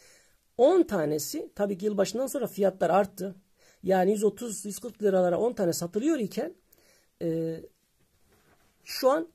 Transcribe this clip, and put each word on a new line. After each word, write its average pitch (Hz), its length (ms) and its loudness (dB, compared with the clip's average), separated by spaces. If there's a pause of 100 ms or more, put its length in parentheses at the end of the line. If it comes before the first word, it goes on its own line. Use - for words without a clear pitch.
(580)
on 330 240 6
tanesi, 160 720 -2
tabii 202 240 -2
ki 190 60 -6
yılbaşından 208 420 0
sonra 247 200 -4
fiyatlar 190 440 0
arttı. 196 440 0 (480)
Yani 185 280 4
yüz 214 140 0
otuz, 208 400 -4
yüz 202 140 -10
kırk 220 240 -14
liralara 185 380 2
on 240 120 0
tane 180 200 0
satılıyor 226 460 -2
iken, 254 360 -4 (680)
e, 165 380 -4 (1200)
şu - 260 0
an 330 240 0